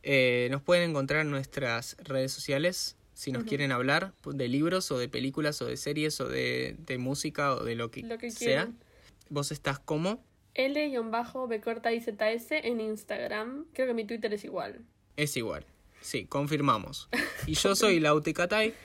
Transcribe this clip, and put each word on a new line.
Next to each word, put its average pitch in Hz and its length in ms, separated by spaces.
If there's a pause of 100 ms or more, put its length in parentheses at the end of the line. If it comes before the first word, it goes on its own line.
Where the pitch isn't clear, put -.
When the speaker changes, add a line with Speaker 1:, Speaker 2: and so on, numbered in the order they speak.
Speaker 1:
Eh, 123 480
nos 139 100
pueden 175 280
encontrar 147 320
en 151 100
nuestras 135 720
redes 131 300
sociales. 151 640 (160)
Si - 180
nos 123 120
Speaker 2:
Ujú. 113 60
Speaker 1:
quieren 139 220
hablar 143 420 (120)
de 139 220
libros 160 440
o 135 60
de 123 120
películas 143 520
o 123 60
de 127 100
series 151 420
o 127 80
de, 127 520
de 135 180
música 143 560
o 117 100
de 117 120
lo 117 160
que - 100
Speaker 2:
Lo 226 160
que 240 140
Speaker 1:
sea. - 160
Speaker 2:
quieran. 233 320 (500)
Speaker 1:
Vos 143 220
estás 139 280
como 175 440 (320)
Speaker 2:
L 285 340
guion 233 220
bajo 240 360
B 220 140
corta 233 320
I 233 80
Z 214 300
S 233 360
en 233 140
Instagram. 226 920
Creo 262 140
que 247 60
mi 226 120
Twitter 220 280
es 208 120
igual. - 360 (340)
Speaker 1:
Es 147 220
igual. 95 280 (360)
Sí, - 240
confirmamos. 143 840
Speaker 2:
<laughs> - 360
Speaker 1:
Y 156 60
yo 196 220
soy 196 240
Laute 151 340
Catay, 214 400 (120)